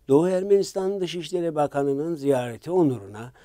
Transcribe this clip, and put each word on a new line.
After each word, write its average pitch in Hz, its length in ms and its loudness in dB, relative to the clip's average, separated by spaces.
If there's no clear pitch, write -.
Doğu 151 200 6
Ermenistan 190 720 0
Dışişleri 170 540 -4
Bakanı'nın 143 600 0
ziyareti 131 560 -2
onuruna, 120 600 0